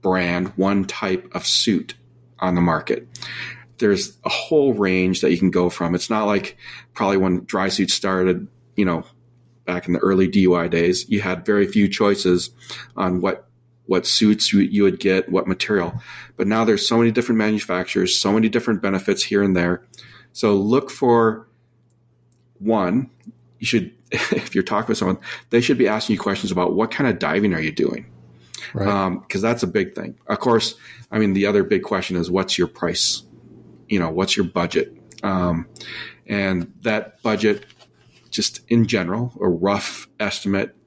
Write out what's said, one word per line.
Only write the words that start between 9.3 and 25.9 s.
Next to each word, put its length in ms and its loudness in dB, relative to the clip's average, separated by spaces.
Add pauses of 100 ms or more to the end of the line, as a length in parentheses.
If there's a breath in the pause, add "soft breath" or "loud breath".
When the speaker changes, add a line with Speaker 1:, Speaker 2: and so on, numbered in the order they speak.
Speaker 1:
back 220 -6
in 60 0
the 60 0
early 280 2
D 140 2
U 140 6
I 140 0
days, 400 0
you 120 0
had 240 -6
very 220 2
few 220 2
choices 600 0 (440 loud breath)
on 240 -2
what, 260 -4 (420)
what 180 0
suits 480 2
you, 80 6
you 220 2
would 160 2
get, 300 0
what 180 0
material. 520 -2 (380 loud breath)
But 100 0
now 160 2
there's 240 2
so 100 2
many 140 4
different 280 0
manufacturers, 800 0
so 140 2
many 160 4
different 340 0
benefits 420 -2
here 200 0
and 120 2
there. 280 0 (480 loud breath)
So 240 2
look 360 2
for 560 2 (1120)
one, 500 0 (480)
you 80 -12
should, 360 0
<laughs> 100 -14
if 420 -4
you're 100 0
talking 260 -2
with 100 -2
someone, 180 0 (320 loud breath)
they 100 4
should 200 2
be 80 4
asking 260 0